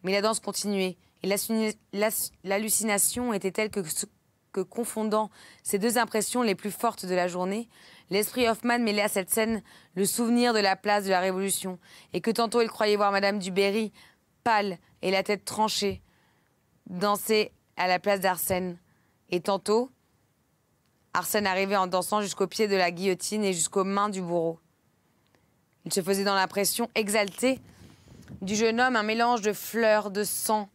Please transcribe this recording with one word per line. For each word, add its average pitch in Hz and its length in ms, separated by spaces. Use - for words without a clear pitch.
mais 180 100
la 202 100
danse 220 180
continuait, 196 560
et - 40
l'assuni-, 214 500
l'ass-, 214 400
l'hallucination 208 920
était 190 180
telle 214 180
que, 208 100
que, 190 100
confondant 214 680
ces - 160
deux 226 200
impressions 220 420
les 220 140
plus 208 160
fortes 220 340
de 185 100
la 180 140
journée, 185 400
l'esprit 214 400
Hoffmann 240 340
mêlait 208 200
à 208 60
cette 190 200
scène 220 340
le 196 120
souvenir 240 480
de 220 60
la 190 140
place 208 300
de 196 60
la 180 100
Révolution, 185 580
et 185 80
que - 80
tantôt 233 320
il 226 80
croyait 208 260
voir 202 160
madame 196 260
du 190 120
Berry, 196 420
pâle 208 360
et 185 80
la 190 120
tête 202 220
tranchée, 208 560
danser 208 680
à 180 100
la 180 120
place 202 220
d'Arsène, 180 580
et 180 120
tantôt 208 500
Arsène 202 320
arrivait 196 300
en 190 100
dansant 185 360
jusqu'au 196 240
pied 208 220
de 196 80
la 180 140
guillotine 190 540
et 190 80
jusqu'aux 185 320
mains 202 240
du 190 140
bourreau. 165 360
Il 165 80
se - 80
faisait 196 240
dans 196 100
l'impression 196 600
exaltée 220 680
du 196 140
jeune 226 260
homme 254 160
un 214 60
mélange 233 400
de 208 100
fleurs, 214 580
de 202 140
sang 208 500